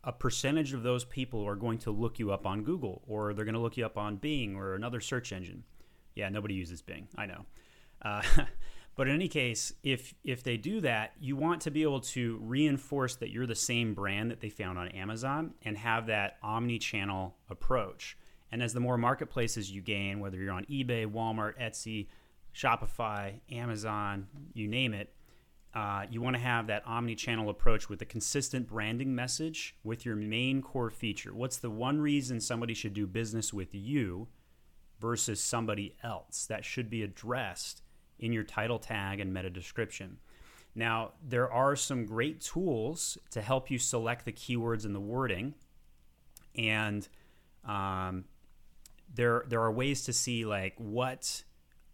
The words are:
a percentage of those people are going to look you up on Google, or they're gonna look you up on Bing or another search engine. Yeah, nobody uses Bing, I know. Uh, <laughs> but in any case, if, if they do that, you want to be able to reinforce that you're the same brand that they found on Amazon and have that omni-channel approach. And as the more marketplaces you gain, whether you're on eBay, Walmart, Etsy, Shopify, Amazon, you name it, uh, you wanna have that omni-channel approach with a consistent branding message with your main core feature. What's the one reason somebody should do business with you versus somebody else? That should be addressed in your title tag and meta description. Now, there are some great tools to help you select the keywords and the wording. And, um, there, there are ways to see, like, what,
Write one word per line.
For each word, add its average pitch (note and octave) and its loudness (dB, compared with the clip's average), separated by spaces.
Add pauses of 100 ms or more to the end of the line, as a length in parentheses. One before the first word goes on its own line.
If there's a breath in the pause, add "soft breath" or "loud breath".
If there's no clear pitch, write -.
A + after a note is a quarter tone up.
a B2 -2
percentage C3+ 2
of B2 -4
those B2 2
people B2 -4
are G2+ 0
going A#2 0
to A2+ -2
look A2+ 2
you G2+ 2
up G2 0
on G#2 0
Google, D3 -2
or G#2+ -2
they're G#2 -2
gonna A2 0
look A#2 0
you A#2 0
up - -8
on G#2 -2
Bing A#2+ -2
or G2 -4
another A#2 -4
search A#2+ -4
engine. F2+ -8 (540 soft breath)
Yeah, G2+ -2
nobody G#2 -2
uses F2+ -4
Bing, D#2+ -14 (100)
I G#2 -4
know. - -12 (560 soft breath)
Uh, G#2 -2 (140)
<laughs> - 4
but C3+ 2
in C#3 4
any F3+ 2
case, B2 0 (120)
if, C3 0 (120)
if B2 -2
they A#2+ 0
do F3 -2
that, A2+ 2
you C#3 -2
want D#3+ 2
to D#3 -2
be D#3 2
able C#3 4
to A#2 -2
reinforce C3+ 2
that A2 -4
you're B2 -2
the A2+ -2
same A#2 2
brand G2+ 0
that - -10
they G#2+ -6
found F#2 -4
on F2+ -4
Amazon A2+ -4
and G#2+ -4
have A2+ 0
that G#2 0
omni-channel G#2+ 0 (120)
approach. - 2 (320 soft breath)
And A#2 -2
as A#2+ 0
the B2 0
more B2 4
marketplaces A#2 2
you G2 -8
gain, G2+ -2
whether G2 -4
you're F#2+ -2
on F#2 -4
eBay, B2 0
Walmart, A2 -2
Etsy, A2 -4 (440 soft breath)
Shopify, A2 2 (140)
Amazon, G#2+ -2 (260)
you G#2+ -4
name A#2 2
it, G2+ -8 (600 soft breath)
uh, G2+ -2
you A2+ -4
wanna B2+ 0
have A#2+ 2
that G#2+ 0
omni-channel A2+ 0
approach A2 10
with G2+ -6
a - -6
consistent B2+ -2
branding A#2 0
message C#3 -4
with A2+ -4
your A#2 -2
main B2 2
core B2 -2
feature. G2+ -4
What's B2 -4
the A#2+ -4
one B2+ 2
reason C#3 2
somebody A#2 -2
should G#2+ -4
do G#2 0
business A2 -2
with G2 -6
you G#2 -2 (720 soft breath)
versus A2+ 0
somebody G#2+ -2
else? - -6
That G#2+ -6
should A#2+ -4
be A2+ -2
addressed G#2+ -4 (360 soft breath)
in A#2 -2
your A2 0
title A2+ 0
tag G2+ -4
and F#2 -2
meta F#2 -2
description. F#2+ -6 (580 loud breath)
Now, A2+ 0 (100)
there B2 2
are C3+ 6
some B2 -2
great B2 0
tools D#3 0 (120)
to A2 -4
help B2+ 2
you C3 0
select A#2 0
the A#2 -4
keywords A2+ 0
and G2+ -2
the F#2+ -2
wording. A#2 -2 (1040)
And, G#2+ 2 (580 soft breath)
um, F#2+ -2 (920)
there, A#2+ 4
there A#2 2
are A2+ 6
ways C3 0
to B2+ -2
see, A#2 0
like, G2 0
what, B2 -2 (500)